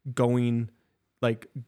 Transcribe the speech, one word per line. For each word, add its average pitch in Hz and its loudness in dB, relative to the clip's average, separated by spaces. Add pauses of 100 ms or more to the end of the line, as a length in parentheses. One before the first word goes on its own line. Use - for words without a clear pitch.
(120)
going, 120 2 (540)
like, 113 0 (220)